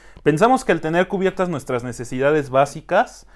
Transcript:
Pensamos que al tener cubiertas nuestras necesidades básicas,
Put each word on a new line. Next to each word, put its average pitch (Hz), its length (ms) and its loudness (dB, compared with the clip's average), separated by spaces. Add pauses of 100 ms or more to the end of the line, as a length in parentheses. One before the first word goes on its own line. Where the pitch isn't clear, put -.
(240)
Pensamos 220 420 2
que 208 60 2
al 165 100 0
tener 165 260 0
cubiertas 185 420 -2
nuestras 127 340 -4
necesidades 127 680 -2
básicas, 147 760 0 (100)